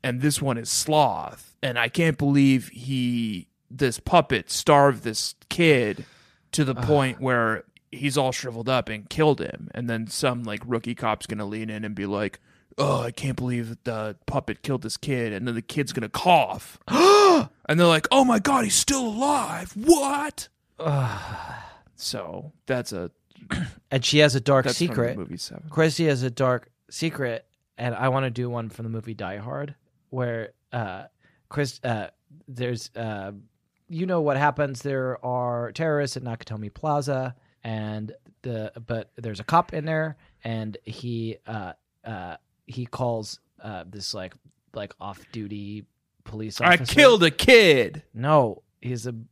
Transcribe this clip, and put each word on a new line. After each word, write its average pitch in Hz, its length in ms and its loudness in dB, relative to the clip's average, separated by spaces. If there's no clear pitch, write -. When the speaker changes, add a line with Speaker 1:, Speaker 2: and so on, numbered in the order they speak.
Speaker 1:
And 123 180 -2
this 143 200 2
one 135 160 -2
is 113 120 -8
sloth. 120 920 0
And 123 160 -2
I 120 120 0
can't 165 280 2
believe 139 520 4
he, 120 800 -4
this 127 300 -2
puppet, 139 500 2
starved 139 540 4
this - 320 -6
kid 127 560 2
to 156 100 2
the 131 140 0
Speaker 2:
Ugh. 120 80 -4
Speaker 1:
point 135 340 2
where 117 460 0
he's 131 260 -4
all 131 140 0
shriveled 117 380 -8
up 127 180 0
and 107 220 -10
killed 151 320 2
him. - 340 -10
And 120 140 -6
then 113 180 -4
some, 120 360 -2
like, 104 220 -8
rookie 117 300 -4
cop's 110 300 -4
gonna 104 200 -8
lean 110 240 -8
in 107 140 -8
and 104 100 -8
be 98 120 -6
like, 101 340 -4
"Oh, 139 240 0
I 120 100 -6
can't 131 240 -6
believe 120 480 -4
the 110 320 -6
puppet 131 340 -6
killed 135 200 -2
this 113 140 -8
kid." 120 380 -4
And 101 120 -6
then 120 100 -4
the 113 60 -4
kid's - 300 -4
gonna 110 180 -6
cough. - 760 2
Speaker 2:
<gasps> 359 640 8
Speaker 1:
And 156 100 2
they're 175 100 8
like, 160 220 4
"Oh 262 140 6
my 240 160 4
God, 262 240 2
he's 208 120 0
still 269 300 0
alive. 214 720 -2
What?" 285 720 2
Speaker 2:
Ugh. 131 720 -4
Speaker 1:
So 92 560 -10
that's 123 280 -6
a 87 180 -8
Speaker 2:
<clears throat> - 420 -6
And 131 140 0
she 147 140 4
has 147 160 6
a 135 40 2
dark 135 260 4
Speaker 1:
that's 127 120 -2
from 170 100 0
the 131 60 -4
Speaker 2:
secret. 120 240 -2
Speaker 1:
movie 87 200 -10
Seven. - 320 -14
Speaker 2:
Christy 156 360 2
has 135 180 2
a 131 60 -2
dark 123 400 0
secret, 135 560 -6
and 120 160 -4
I 113 140 -2
wanna 131 220 0
do 123 200 -6
one 117 200 -8
from 117 140 -14
the 113 60 -8
movie 113 260 -8
Die 98 220 -8
Hard, 139 380 -10
where, 120 440 -4
uh, 101 320 -6
Chris, 143 340 -4
uh, 110 240 -4
there's, 123 480 -6
uh, 104 380 -8
you 170 160 -4
know 180 160 0
what 143 160 2
happens. 139 440 0
There 131 440 -4
are 123 480 -4
terrorists 147 420 -2
at 123 80 -10
Nakatomi 110 500 -10
Plaza, 135 600 -2
and 107 500 -6
the, 110 300 -8
but 113 300 -6
there's 110 240 -10
a - 20 -12
cop 170 300 2
in 156 100 -6
there, 156 320 -4
and 110 400 -6
he, 113 600 -8
uh, 101 280 -10
uh, 92 320 -12
he 120 180 -10
calls, 117 560 -6
uh, 98 240 -12
this, 98 280 -10
like, 92 200 -10
like, 104 280 -10
off-duty 101 840 -12
police 107 380 -10
Speaker 1:
"I 175 140 6
Speaker 2:
officer. 131 200 -2
Speaker 1:
killed 247 280 10
a 160 80 6
kid." 151 720 8
Speaker 2:
No, 127 500 2
he's 123 260 -6
a 120 80 -8